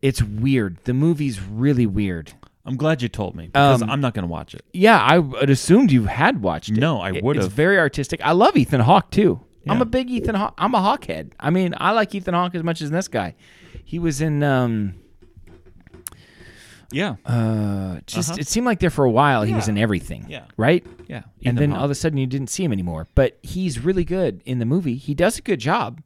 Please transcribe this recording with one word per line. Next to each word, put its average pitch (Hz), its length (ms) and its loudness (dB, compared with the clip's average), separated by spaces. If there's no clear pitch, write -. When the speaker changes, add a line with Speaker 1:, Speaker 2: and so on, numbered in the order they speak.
Speaker 1:
It's 131 220 0
weird. 107 600 0
The 123 100 -2
movie's 143 460 0
really 120 440 0
weird. 95 480 -4
Speaker 2:
I'm 131 100 -6
glad 147 280 -2
you 120 40 -4
told - 280 -6
me 80 100 -14
because 135 380 4
Speaker 1:
Um, 110 80 -4
Speaker 2:
I'm 143 100 -2
not 123 140 -2
gonna 95 100 -4
watch 80 300 -10
it. - 180 -20
Speaker 1:
Yeah, 196 260 6
I 139 200 6
would 139 320 0
assumed 185 400 6
you 120 140 4
had 160 360 0
watched 90 300 -4
it. 107 80 2
Speaker 2:
No, 143 200 0
I 95 120 -4
Speaker 1:
It, 92 120 -4
Speaker 2:
would've. 135 220 0
Speaker 1:
it's 101 80 -6
very 175 240 2
artistic. 151 460 -2
I 143 80 2
love 226 260 4
Ethan 135 240 2
Hawke 156 300 4
too. 190 300 2
I'm 214 80 2
Speaker 2:
Yeah. 254 60 2
Speaker 1:
a - 20 0
big 247 240 -2
Ethan 233 240 -2
Hawke. 196 240 -4
I'm 208 160 -2
a 214 80 2
Hawke 240 240 0
head. 78 340 -8
I 147 120 -2
mean, 180 260 0
I 185 140 0
like 214 240 0
Ethan 185 180 -6
Hawke 180 220 -2
as 165 80 -6
much 165 180 -4
as 147 80 -6
this 170 180 -4
guy. 92 280 -6
He 165 160 -8
was 160 220 -2
in, 151 200 0
um, 120 540 0
Speaker 2:
Yeah. 143 240 -4
Speaker 1:
uh, 104 800 -2
just 156 260 -4
Speaker 2:
Uh-huh. 175 80 -6
Speaker 1:
it 135 80 -6
seemed 240 180 -2
like 226 140 0
there 175 100 2
for 143 160 0
a 123 60 4
while 127 320 4
he 110 100 0
was 107 140 -2
Speaker 2:
Yeah. 107 60 0
Speaker 1:
in 101 60 0
everything. 98 500 -2
Speaker 2:
Yeah. 139 140 -16
Speaker 1:
Right? 151 300 2
Speaker 2:
Yeah. - 100 -12
Speaker 1:
And 101 80 -16
Speaker 2:
Ethan 123 140 0
Speaker 1:
then 143 160 2
Speaker 2:
Hawke. - 80 -4
Speaker 1:
all 131 60 -2
of 143 60 0
a 139 40 -2
sudden 156 220 -2
you 131 100 0
didn't 135 220 -6
see - 140 -6
him 156 80 0
anymore. 87 440 -4
But 131 280 2
he's 170 400 -6
really 175 220 0
good 151 400 -4
in 127 140 -4
the 113 60 -2
movie. 143 300 0
He 143 180 -8
does 175 240 0
a - 60 -12
good 180 160 -2
job 139 460 -4